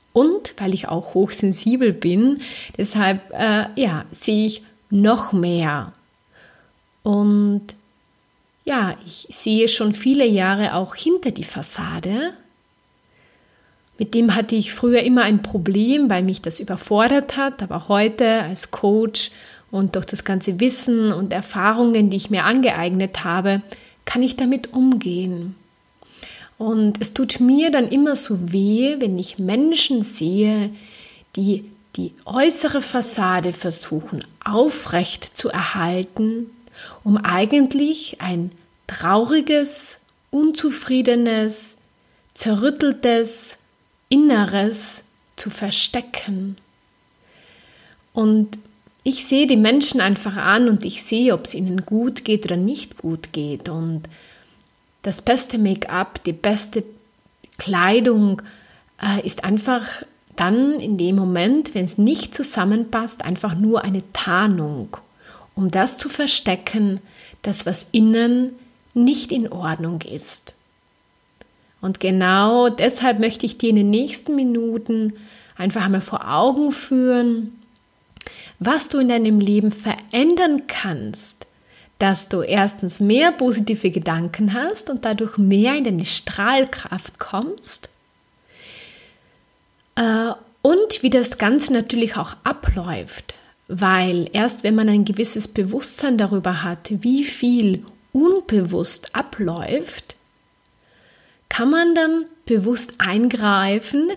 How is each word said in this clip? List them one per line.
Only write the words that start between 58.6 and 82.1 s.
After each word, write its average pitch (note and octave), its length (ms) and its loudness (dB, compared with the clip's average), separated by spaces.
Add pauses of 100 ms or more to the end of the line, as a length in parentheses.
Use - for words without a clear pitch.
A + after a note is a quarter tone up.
äh, G3+ 240 -2
ist - 200 -6
einfach A3 580 -2 (320)
dann B3 460 2
in G3+ 180 -2
dem F3+ 160 0
Moment, G3 600 0
wenn's F#3 200 -2
nicht B3+ 380 2
zusammenpasst, A3+ 880 -2
einfach F3+ 300 -4
nur G#3+ 300 0
eine F#3+ 180 -2 (100)
Tarnung, E3+ 840 -2 (580)
um F#3+ 160 0
das F#3+ 280 0
zu D4 100 -6
verstecken, G3+ 920 -2 (420)
dass G3+ 220 -2
was - 280 0
innen A#3 640 2 (360)
nicht B3 380 2
in A#3+ 220 -4
Ordnung E3 500 -6
ist. - 540 -12 (1300)
Und F#3+ 160 -4
genau F#3+ 680 4
deshalb A#3+ 520 0
möchte - 260 -2
ich G#3+ 100 -8
dir A3+ 140 0
in G#3 60 4
den G#3 120 4
nächsten C#4 480 0
Minuten A3+ 800 -2 (420)
einfach F#3 300 -2
einmal F#3+ 160 0
vor - 280 -8
Augen C4 420 2
führen, B3 840 0 (1000)
was C#4+ 320 0
du C#4+ 80 0
in B3+ 100 4
deinem A3 320 4
Leben G#3 320 2
verändern C#4+ 920 0
kannst, - 800 -8 (520)
dass G3 300 0